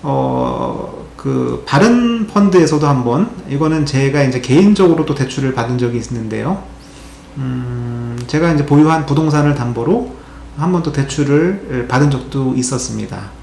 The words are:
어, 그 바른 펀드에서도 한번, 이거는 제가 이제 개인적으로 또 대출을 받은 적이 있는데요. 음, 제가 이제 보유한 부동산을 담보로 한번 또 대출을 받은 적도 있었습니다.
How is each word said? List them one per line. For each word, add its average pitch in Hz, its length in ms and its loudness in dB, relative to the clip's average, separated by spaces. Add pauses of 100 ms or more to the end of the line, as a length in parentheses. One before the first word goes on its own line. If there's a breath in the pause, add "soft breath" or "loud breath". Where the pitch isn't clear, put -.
어, 123 1000 -4 (100)
그 123 500 -4
바른 233 600 2
펀드에서도 170 600 4
한번, 131 420 2 (200)
이거는 156 360 0
제가 139 380 2
이제 127 180 0
개인적으로 175 640 4
또 151 80 -2
대출을 131 400 -2
받은 120 240 -2
적이 120 220 0
있는데요. 113 640 -6 (760 loud breath)
음, 120 800 -6 (100)
제가 160 260 0
이제 143 120 2
보유한 151 400 4
부동산을 147 500 2
담보로 123 600 -2 (420 loud breath)
한번 170 260 0
또 156 80 -2
대출을 143 960 0
받은 143 220 2
적도 131 460 -2
있었습니다. 107 760 -4 (140)